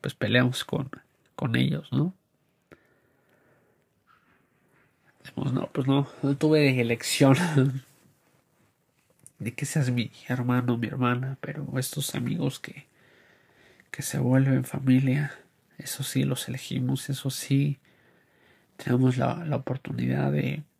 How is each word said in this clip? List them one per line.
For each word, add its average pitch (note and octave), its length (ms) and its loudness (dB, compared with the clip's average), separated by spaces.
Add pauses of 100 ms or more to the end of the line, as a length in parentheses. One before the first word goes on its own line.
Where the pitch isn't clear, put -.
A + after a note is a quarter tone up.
pues, - 140 -6
peleamos B2 500 2
con, - 240 -6 (460)
con A#2 200 -2
ellos, C#3 360 -2
¿no? D3+ 240 0 (3000)
Decimos, C3 300 -4
"No, - 180 -2
pues C3 160 -2
no, C#3 200 4 (140)
no C#3+ 140 0
tuve C#3+ 460 4
elección A#2+ 560 4
<laughs> C#3 460 2 (1600)
de G#2 140 -6
que - 120 -6
seas C3 260 0
mi A#2+ 200 -2 (160)
hermano, B2 500 0
mi A#2 100 -2
hermana", B2+ 540 -2
pero C#3+ 360 -8
estos - 380 -6
amigos C3+ 440 -4
que, - 280 -16 (1040)
que - 100 -10
se - 180 -4
vuelven C3 460 4
familia, C3+ 680 2 (460)
eso - 260 -10
sí, C3+ 200 -2
los C#3 260 -2
elegimos, C3 600 -4
eso C3+ 200 -6
sí, C#3 500 0 (960)
tenemos B2+ 400 2
la, C3+ 280 -2
la D3 120 -2
oportunidad B2+ 760 -2
de C#3+ 320 -2 (160)